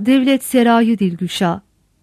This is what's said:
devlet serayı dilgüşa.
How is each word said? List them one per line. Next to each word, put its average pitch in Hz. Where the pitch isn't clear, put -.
devlet 262
serayı 233
dilgüşa. 180